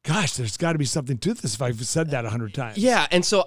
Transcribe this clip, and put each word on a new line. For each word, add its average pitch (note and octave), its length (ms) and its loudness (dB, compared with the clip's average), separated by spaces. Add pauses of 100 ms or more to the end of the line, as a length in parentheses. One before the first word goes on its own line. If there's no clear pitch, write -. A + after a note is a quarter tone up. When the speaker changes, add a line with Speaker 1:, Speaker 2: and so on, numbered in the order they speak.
Speaker 1:
"Gosh, E3+ 320 2
there's A#2 200 -4
gotta E3 220 0
be C#3+ 80 0
something C3+ 320 -2
to G3+ 160 -2
this C3 180 -4
if G#2 80 -6
I've B2 240 -2
said D#3+ 280 0
that B2 120 -2
a A2+ 60 -4
hundred A2+ 240 -4
times." A#2+ 240 -6
Speaker 2:
Yeah, G#3 320 4
and F3 160 4
so G3 200 4